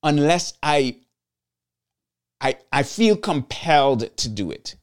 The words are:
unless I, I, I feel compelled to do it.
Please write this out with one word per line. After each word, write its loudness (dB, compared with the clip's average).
unless 2
I, 0
I, -4
I 0
feel 2
compelled 0
to -6
do -6
it. -14